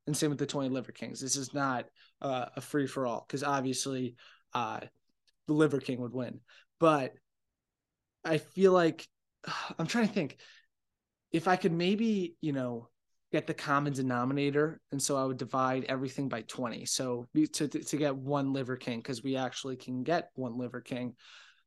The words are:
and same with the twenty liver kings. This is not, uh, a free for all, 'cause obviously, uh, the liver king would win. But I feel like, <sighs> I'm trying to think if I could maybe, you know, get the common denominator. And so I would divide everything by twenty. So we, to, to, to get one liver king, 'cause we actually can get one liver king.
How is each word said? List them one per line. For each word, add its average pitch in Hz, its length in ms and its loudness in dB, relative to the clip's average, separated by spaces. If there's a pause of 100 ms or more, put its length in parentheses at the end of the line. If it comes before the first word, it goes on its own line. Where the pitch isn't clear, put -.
and 151 80 -2
same 156 140 2
with 143 100 -2
the 143 60 0
twenty 139 240 -2
liver 127 240 -4
kings. 120 260 -10
This 127 160 0
is 135 180 -6
not, 135 320 -2 (360)
uh, 131 240 -2 (100)
a 135 60 -8
free 139 260 0
for 131 180 -4
all, 117 220 -4
'cause 135 160 -6
obviously, 131 720 -2 (380)
uh, 110 260 -4 (680)
the 156 60 0
liver 151 280 4
king 123 180 -4
would 120 140 -6
win. 123 260 -6 (400)
But 151 340 4 (1120)
I 160 140 2
feel 185 340 6
like, 175 340 4 (380)
<sighs> - 340 -6
I'm 165 100 0
trying 233 200 2
to - 60 -2
think 151 240 -2 (960)
if 165 160 2
I 185 80 6
could 180 160 2
maybe, 190 640 2
you 151 140 -2
know, 123 340 -4 (460)
get 156 140 0
the 160 60 -4
common 143 380 2
denominator. 139 880 2 (140)
And 139 100 -2
so 143 140 2
I 135 80 2
would 131 120 -2
divide 131 520 0
everything 131 400 -2
by 117 140 -4
twenty. 113 420 -6
So 123 480 -2
we, 151 140 4
to, 151 200 -2
to, 147 160 -4
to - 140 -2
get 139 180 2
one 139 380 0
liver 127 240 -2
king, 120 260 -6
'cause 120 180 -6
we 135 140 -2
actually 131 400 -4
can 127 280 -6
get 160 320 0
one 123 220 -6
liver 123 220 -6
king. 123 360 -6 (520)